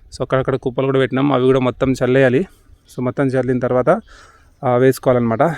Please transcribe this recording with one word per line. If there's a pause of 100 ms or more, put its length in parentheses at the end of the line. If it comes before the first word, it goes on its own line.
So,
అక్కడక్కడ
కుప్పలు
కూడా
పెట్టినాం,
అవి
కూడా
మొత్తం
చల్లేయాలి. (540)
So,
మొత్తం
చల్లిన
తర్వాత, (640)
ఆ,
వేసుకోవాలన్నమాట.